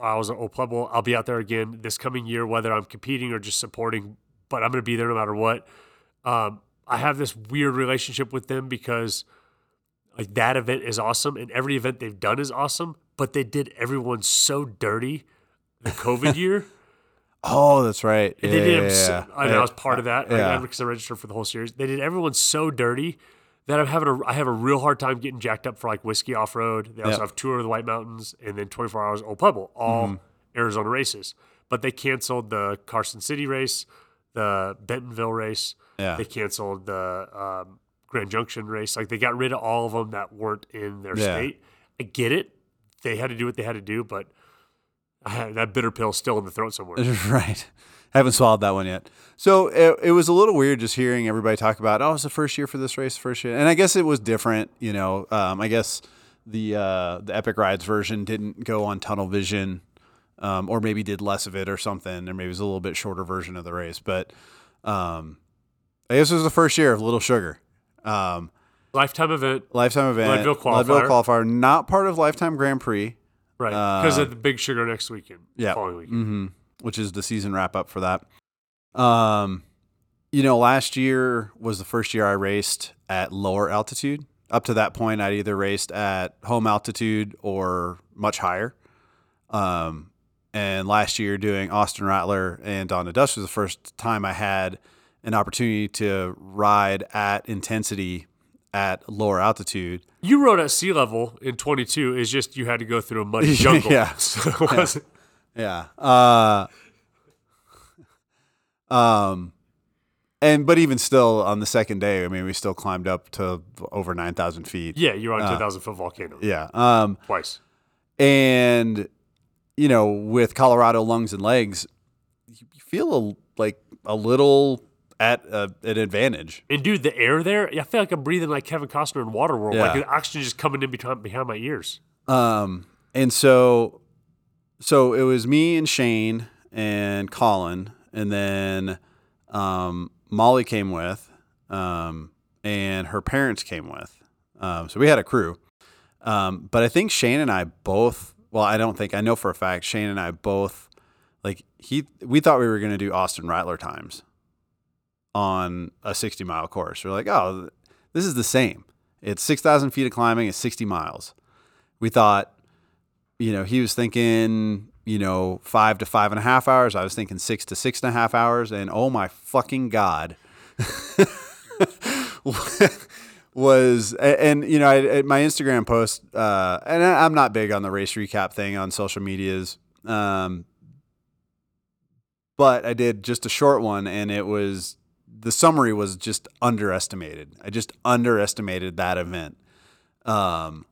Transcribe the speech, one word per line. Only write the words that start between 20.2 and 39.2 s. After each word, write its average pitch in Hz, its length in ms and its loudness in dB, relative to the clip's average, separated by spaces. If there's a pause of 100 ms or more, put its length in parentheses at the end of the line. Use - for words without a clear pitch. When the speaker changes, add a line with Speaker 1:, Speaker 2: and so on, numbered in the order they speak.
Speaker 1:
Like, 117 100 2
Speaker 2:
Yeah. 95 160 2
Speaker 1:
I, - 20 -2
because 127 240 -8
I - 20 -6
registered 120 360 -8
for 113 80 -18
the 104 60 -14
whole 107 120 -6
series. 113 260 -8
They 135 160 -6
did 135 140 -4
everyone 165 320 -2
so 156 360 0
dirty 127 480 -2 (500)
that 147 120 2
I'm 147 80 4
having 156 220 0
a, 127 160 0
I 120 80 -2
have 143 140 -2
a 123 40 2
real 127 280 0
hard 139 200 2
time 131 200 -2
getting 127 200 -10
jacked 110 280 -4
up 113 100 -10
for, 120 120 -8
like, 107 140 -6
Whiskey 110 320 -4
Off-Road. 110 640 -4
They 110 60 -12
also 107 100 0
Speaker 2:
Yep. 107 80 -2
Speaker 1:
have 104 140 -8
Tour 131 220 -4
of 120 60 -4
the 113 60 -4
White 113 160 -2
Mountains 113 580 -8
and 101 140 -10
then 101 100 -8
twenty-four 110 400 -6
Hours 104 140 -4
Old 110 180 -12
Pueblo, 113 360 0
all 113 320 0
Speaker 2:
Mm-hmm. - 520 -12
Speaker 1:
Arizona 107 300 0
races. 123 440 -4 (360)
But 123 120 -4
they 131 100 -4
canceled 127 580 -4
the 101 280 -2 (100)
Carson 110 340 -6
City 143 260 -6
race, 135 380 -6 (480)
the 98 420 -2 (100)
Bentonville 117 460 -6
race. 110 440 -6 (220)
Speaker 2:
Yeah. 92 200 -4
Speaker 1:
They 107 80 -6
canceled 98 600 -8
the, 92 460 -8
um, 95 460 -12 (280)
Grand 101 240 -6
Junction 113 360 -6
race. 107 300 -8
Like, 110 100 -6
they 117 100 -6
got 120 200 -2